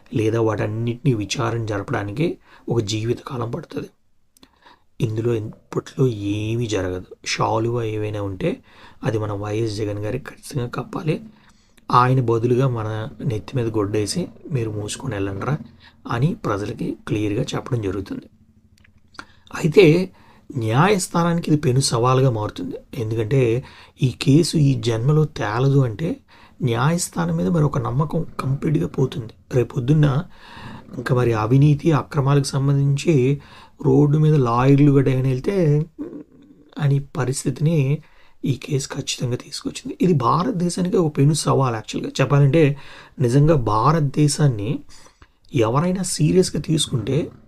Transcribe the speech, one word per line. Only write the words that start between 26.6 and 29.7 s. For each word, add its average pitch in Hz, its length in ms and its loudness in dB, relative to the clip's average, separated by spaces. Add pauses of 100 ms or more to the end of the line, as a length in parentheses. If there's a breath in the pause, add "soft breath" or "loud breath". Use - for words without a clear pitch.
న్యాయస్థానం 165 760 0
మీద 175 100 0
మరి 170 160 2
ఒక 147 140 0
నమ్మకం 143 480 -2 (140)
కంప్లీట్గా 151 480 -2
పోతుంది. 127 460 -4 (200)
రేపొద్దున్న 139 680 2 (760 loud breath)